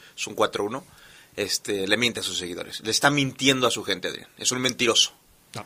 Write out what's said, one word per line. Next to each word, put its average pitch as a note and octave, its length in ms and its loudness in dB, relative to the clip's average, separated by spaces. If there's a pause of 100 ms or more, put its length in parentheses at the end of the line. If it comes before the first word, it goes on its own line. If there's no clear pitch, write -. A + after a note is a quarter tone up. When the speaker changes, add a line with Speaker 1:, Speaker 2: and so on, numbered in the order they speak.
(180)
Speaker 1:
es - 80 -6
un G#2 80 -12
cuatro G#2 320 0
uno, B2 180 -6 (520)
este, G2 520 -2
le G#2 80 4
miente A2+ 260 0
a - 20 -6
sus F#2 160 -4
seguidores. F2+ 420 -8
Le G#2+ 80 -6
está C#3+ 220 4
mintiendo C3 560 2
a A2+ 40 4
su G#2 120 -4
gente, F2+ 240 -2
Adrián. - 200 -8 (120)
Es G#2+ 120 0
un B2 80 -2
mentiroso. B2 540 2 (420)
Speaker 2:
Ah, G#2+ 100 -10